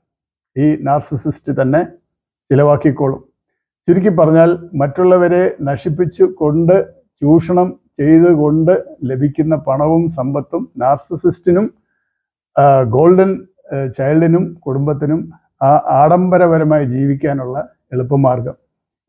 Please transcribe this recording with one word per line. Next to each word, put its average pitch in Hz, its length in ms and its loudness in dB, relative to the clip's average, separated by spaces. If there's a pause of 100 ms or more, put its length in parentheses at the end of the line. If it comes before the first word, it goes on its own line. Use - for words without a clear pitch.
(580)
ഈ 196 240 0
നാർസിസിസ്റ്റ് 139 800 -4
തന്നെ 143 220 0 (640)
ചിലവാക്കിക്കോളും. 143 840 0 (560)
ചുരുക്കി 180 220 2
പറഞ്ഞാൽ 165 480 2 (180)
മറ്റുള്ളവരെ 180 840 0
നശിപ്പിച്ചു 151 640 -4
കൊണ്ട് 170 640 0 (340)
ചൂഷണം 165 580 0 (200)
ചെയ്തുകൊണ്ട് 160 840 2 (200)
ലഭിക്കുന്ന 143 520 -2
പണവും 151 540 -2
സമ്പത്തും 143 680 -6
നാർസിസിസ്റ്റിനും, 175 960 -2 (840)
ആ, 139 240 4
ഗോൾഡൻ, 175 640 2 (280)
ആ, 139 120 -6 (120)
ചൈൽഡിനും 165 560 0
കുടുംബത്തിനും 147 800 -6 (320)
ആ 135 40 2 (200)
ആഡംബരപരമായി 160 1000 2
ജീവിക്കാനുള്ള 139 840 -4 (240)
എളുപ്പമാർഗം. 127 600 -2 (560)